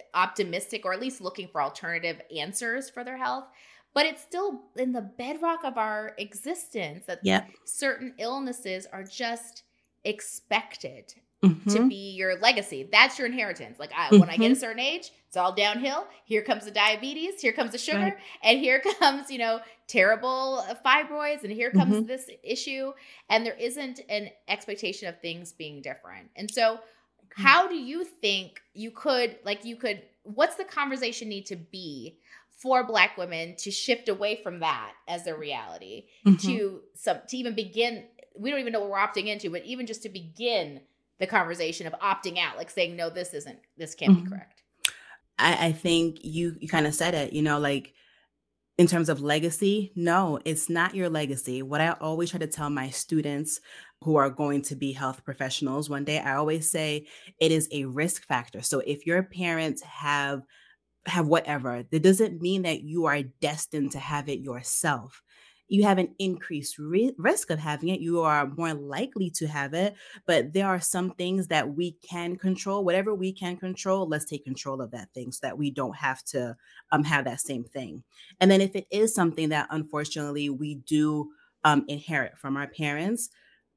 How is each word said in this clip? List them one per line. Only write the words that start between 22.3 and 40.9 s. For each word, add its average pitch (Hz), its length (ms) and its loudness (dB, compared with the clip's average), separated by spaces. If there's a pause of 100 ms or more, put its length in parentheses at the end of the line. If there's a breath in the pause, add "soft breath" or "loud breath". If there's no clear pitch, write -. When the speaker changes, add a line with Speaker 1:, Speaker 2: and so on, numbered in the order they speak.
Speaker 1:
issue. 269 480 -6 (380 loud breath)
And 226 160 4
there 226 80 -4
isn't 262 460 -6 (100)
an 208 220 -6 (160)
expectation 202 600 -6
of 165 140 -12
things 170 320 -10
being 147 300 -14
different. 95 520 -14
And 214 140 -10
so 226 280 2
Speaker 2:
Mm-hmm. - 680 -14
Speaker 1:
how 320 240 8
do 359 80 -4
you 294 280 -6
think 196 560 -4 (140)
you 220 160 -10
could, 240 540 0
like, 208 200 -4
you 226 120 -10
could, 208 260 -4 (220)
what's 220 320 0
the 381 100 -6
conversation 254 640 -4
need 196 180 -10
to 202 80 -8
be 165 640 -14 (320 loud breath)
for 254 340 2
Black 220 320 6
women 170 420 -8
to - 120 -8
shift 240 400 0
away 208 320 -2
from 175 200 -8
that 123 320 -2 (140)
as 175 160 -6
their 165 140 -6
reality 110 720 -10 (180 soft breath)
Speaker 2:
Mm-hmm. 190 220 8
Speaker 1:
to 202 340 -2 (140)
some, - 320 -2
to 254 100 -8
even 240 160 -6
begin? 214 540 -4 (280)
We 208 140 -6
don't 285 100 -2
even 240 140 -6
know 220 60 0
what 202 100 -4
we're 196 80 -2
opting 202 300 0
into, 208 240 -6
but 170 140 -8
even 247 200 -8
just 220 160 -10
to 220 80 -12
begin 175 720 -4 (380)